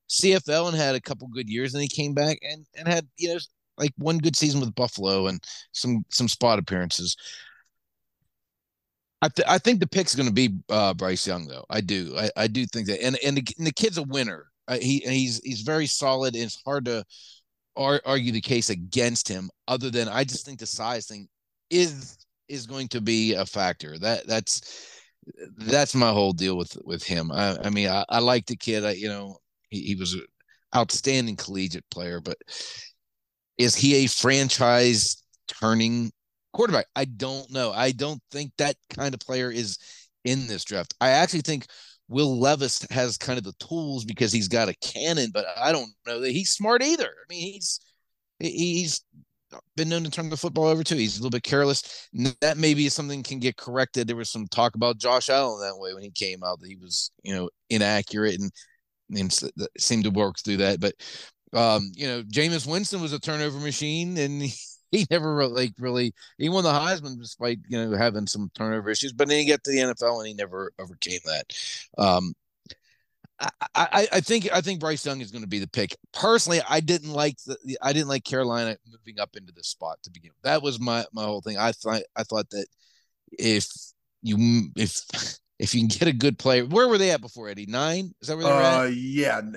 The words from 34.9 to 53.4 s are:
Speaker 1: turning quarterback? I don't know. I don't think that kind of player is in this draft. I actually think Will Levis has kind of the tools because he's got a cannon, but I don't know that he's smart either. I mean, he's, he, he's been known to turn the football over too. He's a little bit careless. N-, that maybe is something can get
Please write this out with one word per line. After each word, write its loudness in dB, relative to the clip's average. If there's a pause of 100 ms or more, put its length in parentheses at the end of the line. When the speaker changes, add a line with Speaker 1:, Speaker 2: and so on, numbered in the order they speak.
Speaker 1:
turning 2 (420)
quarterback? 2
I 0
don't -8
know. -2
I 2
don't -4 (120)
think -8
that 0 (120)
kind -4
of -8
player -2
is -4 (480)
in 0
this -6
draft. -6
I 4
actually 4
think -4 (400)
Will 2
Levis 2
has 0
kind -4
of -6
the -10
tools -6
because 0
he's 0
got 2
a -4
cannon, -2
but -2 (100)
I 2
don't 0 (160)
know -4
that -2
he's 0
smart 2
either. 2
I -10
mean, -8
he's, -6 (600)
he, -2
he's 0 (760)
been 0
known 0
to -4
turn -6
the -6
football 2
over 4
too. 0
He's 0
a -8
little -2
bit -2
careless. 2 (100)
N-, 0
that 2
maybe 4
is 2
something -6
can -8
get 0